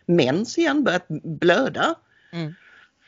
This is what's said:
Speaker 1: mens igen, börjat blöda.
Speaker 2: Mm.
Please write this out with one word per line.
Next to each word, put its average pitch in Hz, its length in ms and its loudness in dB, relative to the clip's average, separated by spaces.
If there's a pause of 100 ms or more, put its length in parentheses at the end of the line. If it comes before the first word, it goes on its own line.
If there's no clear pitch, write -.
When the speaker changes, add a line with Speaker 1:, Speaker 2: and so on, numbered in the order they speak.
Speaker 1:
mens 170 520 2
igen, 302 260 0
börjat 180 220 0 (180)
blöda. 170 720 0 (380)
Speaker 2:
Mm. 165 140 -8 (600)